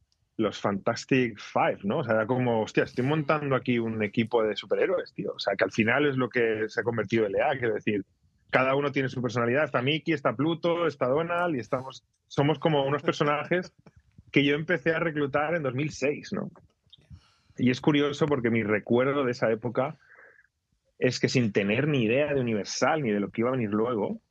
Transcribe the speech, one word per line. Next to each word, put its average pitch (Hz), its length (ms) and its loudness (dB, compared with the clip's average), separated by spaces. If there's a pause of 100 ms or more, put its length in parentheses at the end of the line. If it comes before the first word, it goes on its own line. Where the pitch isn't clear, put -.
(360)
los 104 240 0
Fantastic 113 800 0
Five, 123 420 -2
¿no? 107 160 -2
O 131 60 -4
sea, 113 100 0
era 110 120 2
como, 123 360 0
hostia, 123 220 0
estoy - 200 -4
montando 147 520 0
aquí 123 240 0
un 113 240 -4
equipo 113 400 0
de 107 100 0
superhéroes, 131 580 -2
tío. - 200 -6
O - 80 -12
sea, 101 160 -2
que 98 80 2
al 95 80 -2
final 123 340 2
es 135 100 0
lo 127 120 0
que 110 400 0
se 120 120 -4
ha 107 40 -2
convertido 113 420 0
en 95 80 -4
L 104 80 2
A, 139 160 0
quiero 117 160 -2
decir, 104 300 -2 (440)
cada 131 280 2
uno 143 160 0
tiene 135 160 -2
su 131 120 -6
personalidad. 120 440 0
Está 131 180 -2
Mickey, 151 320 -2
está 139 220 -2
Pluto, 165 500 0
está 139 220 -2
Donald 170 480 0
y - 20 -2
estamos, 127 460 -8 (240)
somos 147 320 2
como 151 240 2
unos 139 180 -2
personajes 147 720 -2 (560)
que 143 140 4
yo 143 100 2
empecé 160 380 -2
a 160 80 -2
reclutar 151 560 -2
en 156 80 -4
dos 123 100 -2
mil 147 160 -4
seis, 127 420 -4
¿no? - 160 -6 (1120)
Y 127 120 4
es 127 120 -2
curioso 147 440 2
porque 123 240 0
mi 117 120 2
recuerdo 120 640 2
de 123 80 0
esa 120 200 0
época 127 460 -4 (1000)
es 127 220 0
que 123 80 2
sin 117 240 2
tener 107 340 2
ni 139 180 2
idea 139 280 2
de 139 80 0
Universal 123 640 0
ni 117 80 0
de 101 100 0
lo 95 100 -4
que 113 120 -2
iba 123 80 2
a - 20 0
venir 120 180 0
luego 110 600 -2